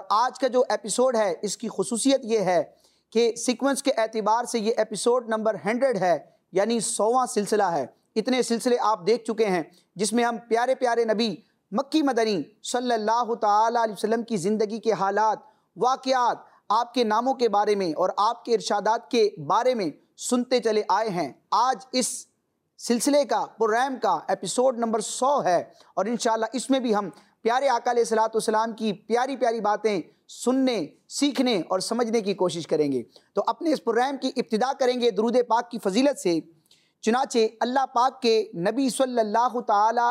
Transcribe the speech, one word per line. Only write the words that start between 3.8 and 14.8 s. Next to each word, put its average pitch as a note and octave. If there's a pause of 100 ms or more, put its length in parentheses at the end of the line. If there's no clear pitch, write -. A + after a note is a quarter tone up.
کے C#4
اعتبار A3+
سے A#3
یہ A3
episode A3+
number A3
ہنڈریڈ A#3+
ہے، F3 (340)
یعنی A3
سوواں A#3
سلسلہ G#3
ہے۔ E3 (300)
اتنے B3
سلسلے A#3+
آپ G3
دیکھ A3+
چکے A3+
ہیں F3+ (320)
جس G3+
میں A#3+
ہم A#3 (120)
پیارے A#3+
پیارے A#3
نبی G#3+ (340)
مکی C#4
مدنی A3 (200)
صلی B3
اللہ A3+
تعالی A3+
علیہ G#3+
وسلم A3+
کی A3
زندگی G#3
کے G#3+